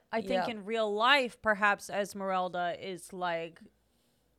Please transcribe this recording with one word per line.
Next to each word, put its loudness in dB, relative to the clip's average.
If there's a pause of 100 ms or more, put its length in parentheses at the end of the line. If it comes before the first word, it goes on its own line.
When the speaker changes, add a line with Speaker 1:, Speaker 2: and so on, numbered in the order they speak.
(120)
Speaker 1:
I 0
think 0
Speaker 2:
Yeah. -2
Speaker 1:
in -10
real 0
life, 4
perhaps 2
Esmeralda -2
is, -12
like, -4 (760)